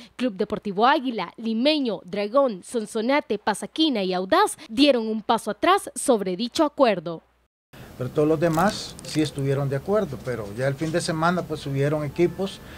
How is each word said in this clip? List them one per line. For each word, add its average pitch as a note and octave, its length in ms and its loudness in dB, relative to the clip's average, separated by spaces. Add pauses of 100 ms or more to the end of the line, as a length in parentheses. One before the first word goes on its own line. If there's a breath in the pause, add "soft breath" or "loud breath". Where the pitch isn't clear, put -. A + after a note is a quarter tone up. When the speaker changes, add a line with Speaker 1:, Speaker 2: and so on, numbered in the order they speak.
(160 loud breath)
Speaker 1:
Club A#3+ 160 -2
Deportivo G3+ 540 0
Águila, B3 500 0
Limeño, A#3 680 0
Dragón, G#3 580 0
Sonsonate, A#3 720 -2
Pasaquina A3 640 0
y F#3 120 -2
Audaz D#4 420 2 (140 loud breath)
dieron A#3+ 380 4
un A3 120 -2
paso A3 300 0
atrás F4 440 2
sobre G3 420 0
dicho A#3+ 280 0
acuerdo. F#3 560 2 (800 loud breath)
Speaker 2:
Pero B2 100 -4
todos D3+ 180 2
los D#3 140 4
demás E3+ 640 0
sí - 180 -2
estuvieron C#3 480 0
de C#3 80 -2
acuerdo, F#3+ 480 -2
pero A2 320 -6
ya C3 120 0
el C#3 60 0
fin D#3+ 160 -4
de E3+ 120 0
semana, E3+ 400 0
pues, D3 240 -8
hubieron C#3+ 360 0
equipos F3 580 -2 (180 loud breath)